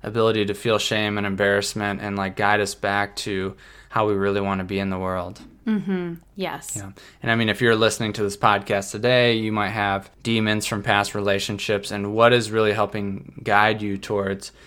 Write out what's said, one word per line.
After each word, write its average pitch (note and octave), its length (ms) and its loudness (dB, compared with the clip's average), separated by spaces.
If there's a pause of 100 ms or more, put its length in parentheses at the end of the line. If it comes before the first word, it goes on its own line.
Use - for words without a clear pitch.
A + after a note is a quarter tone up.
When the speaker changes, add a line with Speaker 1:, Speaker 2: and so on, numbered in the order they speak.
Speaker 1:
ability A2 440 2
to G2+ 80 -4
feel G#2+ 240 0
shame G#2 400 0
and G2+ 80 -2
embarrassment G2+ 720 0
and, G2+ 160 -4
like, G2 200 -4
guide G#2 240 2
us G2 140 -2
back G2+ 420 -2
to F#2+ 400 -4 (340)
how A2+ 160 0
we G#2 80 2
really G2 260 2
want G2 200 -2
to F#2 40 -4
be G2 140 -4
in G2 120 -2
the F#2 80 -4
world. F#2 420 -6 (260)
Speaker 2:
Mm-hmm. F3+ 480 -2 (200)
Yes. - 400 -8
Speaker 1:
Yeah. G2 160 -10 (320)
And A#2 80 -2
I A2+ 60 2
mean, A#2 120 2
if G#2 120 0
you're A#2 160 4
listening A2 380 0
to A2 100 -4
this G2+ 120 -4
podcast G2+ 540 0
today, A#2+ 460 2
you A2 160 -2
might G#2 160 0
have G2+ 420 -2 (140)
demons A2 420 0
from G2+ 160 -4
past G2+ 320 2
relationships. G2+ 760 -2
And G#2 220 -4
what A#2 180 8
is A2+ 180 2
really A2 220 2
helping G2+ 720 -4
guide G#2+ 360 4
you G2+ 160 -4
towards G2 540 -4 (160)